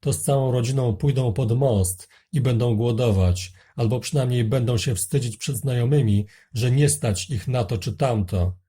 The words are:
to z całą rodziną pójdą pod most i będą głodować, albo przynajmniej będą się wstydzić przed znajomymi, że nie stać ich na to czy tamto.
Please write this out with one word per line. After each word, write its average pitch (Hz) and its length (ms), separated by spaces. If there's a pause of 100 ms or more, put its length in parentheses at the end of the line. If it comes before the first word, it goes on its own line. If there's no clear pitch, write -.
to 139 120
z - 100
całą 135 300
rodziną 123 440
pójdą 127 360
pod 123 260
most 104 500 (240)
i 151 80
będą 120 360
głodować, 107 760 (240)
albo 120 240
przynajmniej 123 440
będą 120 340
się 120 160
wstydzić 120 420
przed - 200
znajomymi, 120 720 (280)
że 120 160
nie 143 180
stać 113 420
ich 113 180
na 123 160
to 117 140
czy - 180
tamto. 101 600 (120)